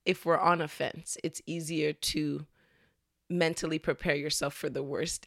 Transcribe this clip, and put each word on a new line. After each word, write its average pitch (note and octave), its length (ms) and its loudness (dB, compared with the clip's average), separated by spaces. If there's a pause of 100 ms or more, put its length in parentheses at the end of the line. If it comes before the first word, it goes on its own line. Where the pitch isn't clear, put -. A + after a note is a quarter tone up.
if F3+ 200 2
we're E3+ 140 6
on E3+ 220 6
a D#3+ 80 -2
fence, - 540 -6
it's - 240 -6
easier D#3 460 -2
to D3 540 -2 (880)
mentally E3 440 2
prepare D#3 360 0
yourself C#3+ 400 -2
for - 140 -6
the C3+ 140 -2
worst C#3 440 -4